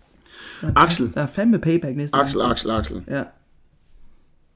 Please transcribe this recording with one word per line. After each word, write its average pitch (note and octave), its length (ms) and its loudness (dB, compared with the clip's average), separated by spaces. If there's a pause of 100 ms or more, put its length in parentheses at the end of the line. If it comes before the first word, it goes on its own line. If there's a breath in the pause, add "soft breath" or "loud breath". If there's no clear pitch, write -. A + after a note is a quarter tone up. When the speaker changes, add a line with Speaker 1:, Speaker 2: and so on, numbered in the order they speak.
(600 loud breath)
Speaker 1:
Der D#3+ 60 -4
er, - 80 0
Speaker 2:
Axel. D#3+ 380 4
Speaker 1:
der - 80 -2
er C#3+ 60 0
fandme G#3 320 2
payback D#3+ 380 0
næste C#3+ 200 -2
gang. C#3 80 4
Speaker 2:
Axel, C3+ 160 -2
Axel, A#2 300 0
Axel. G#2 360 -4
Speaker 1:
Ja. - 160 -4 (1300)